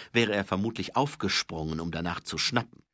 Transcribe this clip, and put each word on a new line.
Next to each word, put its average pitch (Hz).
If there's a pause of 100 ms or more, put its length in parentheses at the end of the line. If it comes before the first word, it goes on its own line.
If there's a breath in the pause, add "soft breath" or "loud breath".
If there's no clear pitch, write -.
(120 loud breath)
wäre 110
er 101
vermutlich 98
aufgesprungen, 85
um 85
danach 82
zu -
schnappen.“ - (100)